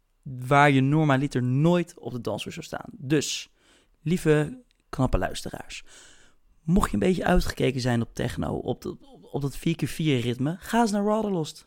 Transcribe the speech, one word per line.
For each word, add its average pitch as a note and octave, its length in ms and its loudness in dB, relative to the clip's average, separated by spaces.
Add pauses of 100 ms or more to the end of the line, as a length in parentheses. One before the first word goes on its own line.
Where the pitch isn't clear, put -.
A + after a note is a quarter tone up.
(240)
waar C#3+ 480 4
je C3+ 100 6
normaliter C#3 600 2
nooit D#3+ 560 2
op - 120 -10
de B2 100 -10
dansvloer - 320 -6
zou E3+ 120 -14
staan. - 260 -12
Dus, - 640 -2 (480)
lieve D#3 640 0 (260)
knappe B2+ 280 2
luisteraars, - 680 -6 (800)
mocht F#3 240 4
je - 60 -4
een G#3 60 0
beetje F#3 260 0
uitgekeken C3+ 560 2
zijn A#2+ 200 0
op - 120 -6
techno, - 420 -4
op - 260 -6
de, - 160 -10 (340)
op C#3 100 -4
dat C#3 160 -6
vier E3 180 0
keer D#3 120 -4
vier D3+ 320 0
ritme, B2 400 -2
ga - 220 0
eens A3+ 100 2
naar G3+ 140 -2
Raderlost, G#3 600 -4